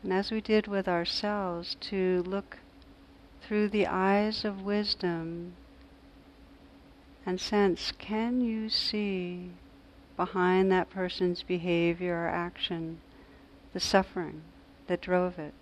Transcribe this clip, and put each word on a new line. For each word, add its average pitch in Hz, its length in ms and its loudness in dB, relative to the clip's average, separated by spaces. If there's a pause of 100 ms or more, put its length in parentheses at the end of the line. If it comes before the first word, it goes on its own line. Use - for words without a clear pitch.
And 190 100 -4
as 190 180 -2
we 220 100 -2
did 214 260 2
with 196 200 -2
ourselves, 180 920 -2
to 185 440 0
look 190 340 -6 (840)
through 214 260 0
the 208 180 2
eyes 202 580 2
of 196 180 -4
wisdom 175 920 -2 (1700)
and 185 140 -2
sense, 202 580 2
can 233 420 -2
you 220 280 0
see 185 840 -2 (680)
behind 185 540 4
that 185 200 4
person's 180 520 -2
behavior 175 720 0
or 170 140 -2
action 170 720 -4 (720)
the - 80 -6
suffering 175 600 0 (440)
that 175 140 -2
drove 180 380 0
it 151 240 -10